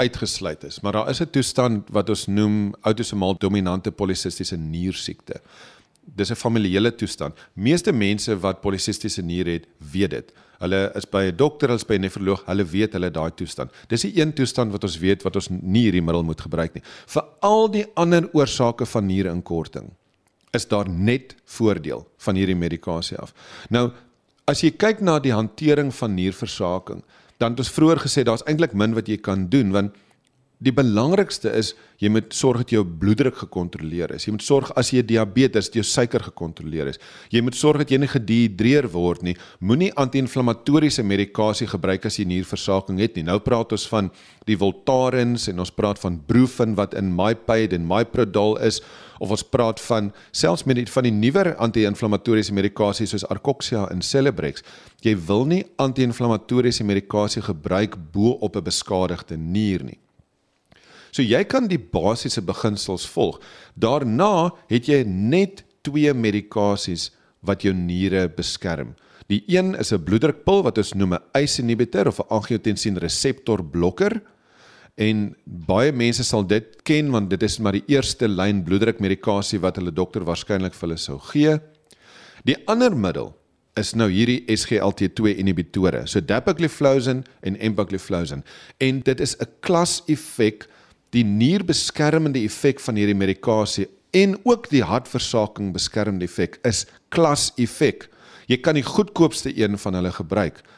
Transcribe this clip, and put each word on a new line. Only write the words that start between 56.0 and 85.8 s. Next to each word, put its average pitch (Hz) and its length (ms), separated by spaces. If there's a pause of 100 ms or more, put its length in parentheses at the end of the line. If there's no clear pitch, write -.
medikasie 104 580
gebruik 90 520 (180)
bo 107 280
op 101 160
'n 92 80
beskadigde 87 720
nier 90 480
nie. - 140 (1120)
So 147 100
jy 123 220
kan 254 220
die 180 120
basiese 104 640
beginsels 95 640
volg. - 340 (340)
Daarna 151 760 (180)
het 120 180
jy 143 200
net 123 580 (180)
twee 147 300
medikasies 101 1000 (300)
wat 98 220
jou 98 100
niere 90 560
beskerm. 80 640 (320)
Die 104 200
een 185 280
is - 180
'n 90 120
bloeddrukpil 147 580
wat 123 160
ons 101 140
noem 98 220
'n 87 80 (100)
ace 139 300
inhibitor 120 460
of 107 120
'n - 80
angiotensin 107 720
reseptor 104 640
blokker. 92 560 (800)
En 107 360 (120)
baie 95 460
mense 120 320
sal 107 220
dit 104 380
ken, 151 260
want 104 200
dit 92 120
is 104 160
maar 101 140
die 98 140
eerste 135 420
lyn 98 340
bloeddrukmedikasie 101 1000
wat 90 160
hulle 90 160
dokter 90 300
waarskynlik 90 520
vir - 140
hulle 82 100
sou 71 200
gee. 151 400 (840)
Die 135 120 (100)
ander 226 280
middel 87 400 (400)
is 107 200
nou 110 160
hierdie 117 380
S 110 180
G - 60
L 101 200
T 95 220
twee 107 200
inhibitore, 92 720